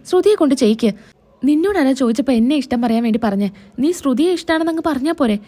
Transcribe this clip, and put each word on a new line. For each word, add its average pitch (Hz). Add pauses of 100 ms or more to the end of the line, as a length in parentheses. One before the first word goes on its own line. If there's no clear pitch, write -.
ശ്രുതിയെ 370
കൊണ്ട് 285
ചെയ്യിക്ക്. 220 (520)
നിന്നോടാരാ 302
ചോദിച്ചപ്പോ 254
എന്നെ 240
ഇഷ്ടം 254
പറയാൻ 233
വേണ്ടി 220
പറഞ്ഞേ? 202 (300)
നീ 294
ശ്രുതിയെ 302
ഇഷ്ടാണെന്നങ്ങ് 330
പറഞ്ഞാ 294
പോരെ? 240